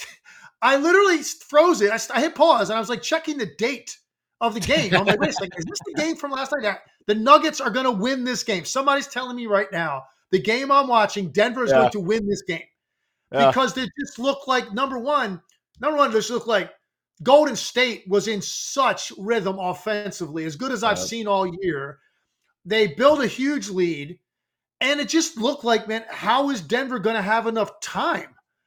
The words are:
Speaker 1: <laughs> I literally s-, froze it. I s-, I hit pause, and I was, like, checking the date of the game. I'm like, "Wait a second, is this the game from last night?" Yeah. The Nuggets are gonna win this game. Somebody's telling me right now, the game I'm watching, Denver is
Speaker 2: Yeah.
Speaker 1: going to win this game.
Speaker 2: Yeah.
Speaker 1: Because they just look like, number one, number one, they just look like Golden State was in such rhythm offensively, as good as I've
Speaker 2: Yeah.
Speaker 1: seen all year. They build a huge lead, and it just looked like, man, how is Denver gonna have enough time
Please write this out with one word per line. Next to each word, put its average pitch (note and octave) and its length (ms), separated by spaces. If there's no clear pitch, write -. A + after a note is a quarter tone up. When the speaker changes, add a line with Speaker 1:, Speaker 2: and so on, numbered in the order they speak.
Speaker 1:
<laughs> - 360
I C4 140
literally F4+ 420
s-, - 160
froze D4 480
it. G3+ 80
I A3+ 60
s-, A3 140
I B3+ 100
hit D#4+ 140
pause, B3+ 360
and A3 80
I - 20
was, G3+ 80
like, A#3 140
checking D#4+ 340
the G#3+ 220
date A#3+ 400
of A3+ 140
the A#3 60
game. A3 340
I'm F#3+ 100
like, G#3 160
"Wait - 80
a - 60
second, F#3 240
is E3+ 80
this G4+ 180
the D4+ 180
game D#4+ 140
from C#4+ 140
last C4+ 220
night?" C#4 100
Yeah. G3+ 140
The G#3 80
Nuggets C#4+ 460
are C4 100
gonna B3+ 200
win B3 340
this B3 180
game. F#3 220
Somebody's C#4 420
telling B3 300
me A#3+ 100
right G3+ 240
now, D#3 340
the F#3+ 100
game B3+ 320
I'm C4+ 160
watching, G3+ 420
Denver A#3 340
is E3+ 60
Speaker 2:
Yeah. C3 100
Speaker 1:
going B2+ 100
to G#3 100
win G#3 260
this G3+ 160
game. E3 220
Speaker 2:
Yeah. C3+ 180
Speaker 1:
Because B3 260
they B3+ 120
just - 180
look C4+ 300
like, B3 240
number B3+ 260
one, A#3 440
number D4 180
one, C4+ 120
they A3 80
just G#3+ 120
look A#3 160
like G3 240
Golden C#4 320
State A#3+ 540
was G3+ 200
in G#3 140
such - 760
rhythm G3 400
offensively, F3+ 880
as D3+ 100
good C4 160
as G#3 100
I've G#3+ 160
Speaker 2:
Yeah. F#3 60
Speaker 1:
seen A3 240
all F#3+ 180
year. C#3+ 380
They G#3+ 240
build C#4 340
a A#3 40
huge C4 420
lead, E3+ 500
and C#4 180
it B3+ 100
just D#4+ 280
looked A#3 280
like, A3+ 220
man, A3 220
how C4 420
is A#3+ 100
Denver B3 380
gonna A3 240
have A3 240
enough A3+ 340
time - 540